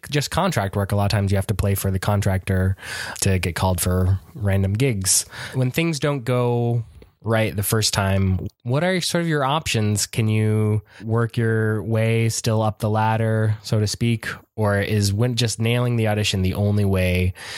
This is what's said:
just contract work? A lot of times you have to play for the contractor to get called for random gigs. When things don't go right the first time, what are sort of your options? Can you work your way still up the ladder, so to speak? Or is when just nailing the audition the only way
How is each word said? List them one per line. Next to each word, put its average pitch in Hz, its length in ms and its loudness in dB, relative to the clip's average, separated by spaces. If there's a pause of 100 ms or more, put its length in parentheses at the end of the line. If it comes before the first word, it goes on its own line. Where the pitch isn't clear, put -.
(120)
just 143 180 -2
contract 156 460 0
work? 101 160 0
A 101 40 2
lot 101 100 2
of 98 60 0
times 101 200 0
you 101 60 2
have 95 100 -2
to 104 80 -2
play 101 180 0
for 98 160 -2
the 95 80 0
contractor 95 800 0 (460)
to 95 180 2
get 85 160 -4
called 92 260 0
for 92 380 2 (160)
random 98 380 0
gigs. 104 520 0 (300)
When 127 160 0
things 165 280 -2
don't 143 240 -2
go 120 600 0 (400)
right 110 320 0
the 101 80 -2
first 110 280 0
time, 98 560 0 (140)
what 131 220 -2
are 185 180 0
sort 170 220 -2
of 170 40 -2
your 151 160 0
options? 113 600 0
Can 110 220 0
you 107 560 2 (200)
work 113 340 0
your 110 440 0
way 113 480 0
still 110 320 0
up 107 160 0
the 110 140 -2
ladder, 110 720 2
so 110 160 -2
to 107 80 2
speak? 117 400 -2 (280)
Or 101 240 0
is 101 320 0
when 120 240 0
just 113 240 -2
nailing 120 360 0
the 110 140 2
audition 104 340 0
the 92 100 2
only 104 320 2
way 92 480 2 (240)